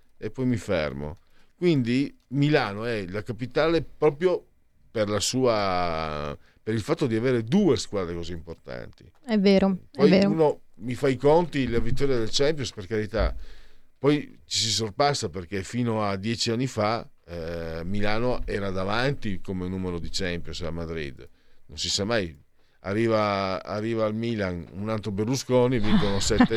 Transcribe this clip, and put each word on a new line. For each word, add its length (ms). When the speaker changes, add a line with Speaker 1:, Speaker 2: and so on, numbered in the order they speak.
Speaker 1:
e 140
poi 160
mi 100
fermo. 640
Quindi 580
Milano 560
è 220
la 140
capitale 600
proprio 600
per 160
la 120
sua, 1160
per 120
il 80
fatto 240
di 100
avere 280
due 340
squadre 380
così 180
importanti. 720
Speaker 2:
È 140
vero, 400
è 60
Speaker 1:
Poi 120
Speaker 2:
vero. 220
Speaker 1:
uno 280
mi 140
fa 120
i 80
conti, 520
la 120
vittoria 380
del 140
Champions, 400
per 160
carità, 460
poi 480
ci 120
si 120
sorpassa 600
perché 340
fino 400
a 120
dieci 360
anni 160
fa, 400
eh, 560
Milano 600
era 260
davanti 680
come 260
numero 320
di 120
Champions 500
a 100
Madrid. 560
Non 100
si 120
sa 160
mai, 300
arriva, 840
arriva 420
al 100
Milan 580
un 160
altro 220
Berlusconi, 680
vincono 400
sette 360